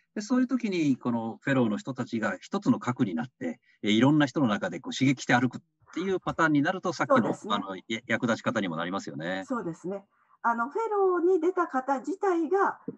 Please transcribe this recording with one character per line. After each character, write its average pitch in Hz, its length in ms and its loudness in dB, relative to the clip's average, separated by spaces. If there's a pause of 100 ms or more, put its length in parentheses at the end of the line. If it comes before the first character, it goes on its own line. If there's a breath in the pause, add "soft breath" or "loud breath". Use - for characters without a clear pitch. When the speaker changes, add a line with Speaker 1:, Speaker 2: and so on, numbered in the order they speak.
(140)
Speaker 1:
で、 208 80 -8
そ 254 160 0
う - 20 4
い 254 40 2
う - 20 2
時 240 240 -2
に 156 260 2
こ - 160 -4
の 113 300 -6
フ 139 80 -4
ェ 135 40 2
ロ 127 120 4
ー - 20 0
の 104 80 0
人 - 160 -8
た 123 140 -6
ち 117 140 -4
が 101 200 -4
一 - 200 -6
つ 139 100 2
の 107 80 2
核 123 260 -2
に - 100 -2
な 120 100 -4
っ - 40 -6
て、 - 320 -10 (220)
え、 104 80 0
い 110 100 4
ろ 131 120 8
ん - 60 6
な 147 60 6
人 143 160 -2
の 135 60 4
中 101 240 0
で 85 100 -8
こ - 100 -10
う 120 60 -8
刺 - 80 0
激 135 180 2
し - 40 -8
て 139 80 4
歩 123 160 2
く - 80 -10
っ - 20 -10 (320)
て 160 80 -6
い 190 120 -2
う 180 80 -2
パ - 120 -4
タ 170 120 2
ー - 20 6
ン 156 60 2
に 143 100 4
な 170 100 0
る 185 80 -6
と、 175 140 -2
さ - 100 2
っ - 20 6
き - 40 4
の、 277 60 8
Speaker 2:
そ 240 80 6
う - 40 0
で - 60 -2
す - 140 -10
ね。 110 60 0
Speaker 1:
あ 101 40 0
の、 95 180 -6
や-、 90 60 -12 (240)
役 117 200 0
立 110 120 2
ち - 40 -12
方 - 200 0
に 95 60 -2
も 80 80 -4
な 82 100 -4
り 90 40 -4
ま 98 120 -2
す - 80 -10
よ 73 60 -12
ね。 175 300 -4
Speaker 2:
そ 240 140 -4
う 185 40 -10
で 170 100 -6
す - 140 -10
ね。 196 180 -8 (360)
あ 233 120 0
の、 233 140 -2
フ 330 100 -6
ェ 453 100 -2
ロ 392 280 2
ー 330 100 0
に 370 140 4
出 349 120 0
た 349 140 0
方 262 320 -2
自 302 200 -8
体 339 300 0
が、 370 300 0 (200)